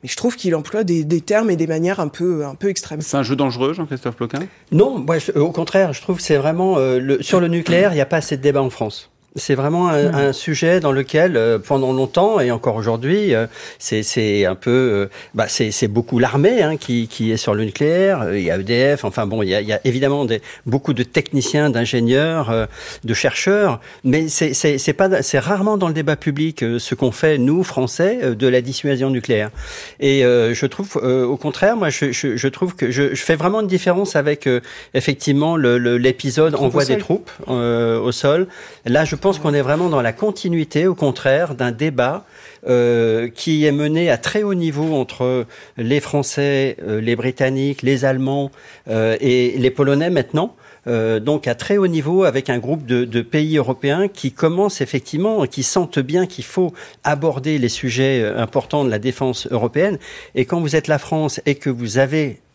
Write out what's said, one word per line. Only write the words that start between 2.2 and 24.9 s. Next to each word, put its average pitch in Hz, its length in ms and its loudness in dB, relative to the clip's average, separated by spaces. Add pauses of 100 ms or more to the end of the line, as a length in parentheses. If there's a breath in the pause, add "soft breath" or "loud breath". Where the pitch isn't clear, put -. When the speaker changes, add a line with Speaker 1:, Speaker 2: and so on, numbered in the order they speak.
Speaker 1:
un 135 100 -10
peu 196 140 -2
extrêmes. 156 320 -6
Speaker 2:
C'est 151 160 -4
un 135 60 0
jeu 127 120 0
dangereux, 131 380 0
Jean-Christophe 143 420 -6
Ploquin ? 120 240 -6 (320 soft breath)
Speaker 3:
Non, 240 280 4
moi, 160 200 0
je, 190 120 -6
au 156 200 2
contraire, 170 420 0
je - 80 -10
trouve 180 160 -2
que - 60 -8
c'est 151 140 2
vraiment, 170 400 2
euh, 131 220 2
le, 135 220 0
sur 185 180 2
le 175 80 2
nucléaire, 170 440 2
il 165 40 -2
n'y 143 60 2
a 131 40 4
pas 170 120 -2
assez 147 200 -4
de 131 40 -8
débat 139 200 2
en 131 80 0
France. - 400 -8 (280)
C'est 139 180 0
vraiment 165 340 0
un, 151 220 2
Speaker 1:
Hmm. 160 40 -2
Speaker 3:
un 139 160 2
sujet 165 480 0
dans 147 140 2
lequel, 151 420 2
euh, 113 240 2
pendant 135 320 0
longtemps 170 480 2
et 127 120 2
encore 113 260 -2
aujourd'hui, 127 580 0
euh, 113 120 0 (320 loud breath)
c'est, 110 220 -4
c'est 104 440 0
un 92 100 0
peu, - 160 -4
euh, 113 360 2 (260 loud breath)
bah, 107 160 0
c'est, 110 220 -2
c'est 110 180 -2
beaucoup 117 300 0
l'armée, 143 440 4
hein, 151 140 0
qui, 117 320 -4
qui 110 240 -2
est 110 40 -2
sur 107 160 0
le 107 120 0
nucléaire. 170 560 0
Euh, 98 180 -2
il 90 60 -2
y 82 40 0
a 87 80 0
E 98 60 -4
D 127 340 2
F, - 60 -10
enfin 107 220 -2
bon, 107 180 -2
il 95 60 -2
y 92 60 0
a, 107 40 0
il 104 80 -4
y 107 60 -2
a - 100 -2
évidemment 139 400 0
des, 113 180 -2 (240 loud breath)
beaucoup 135 280 0
de 120 100 -2
techniciens, 147 680 0
d'ingénieurs, 127 800 0
euh, 113 160 0 (380 loud breath)
de 117 100 -2
chercheurs, 180 680 0 (240 loud breath)
mais 156 240 2
c'est, 156 240 0
c'est, 147 240 0
c'est 143 160 -2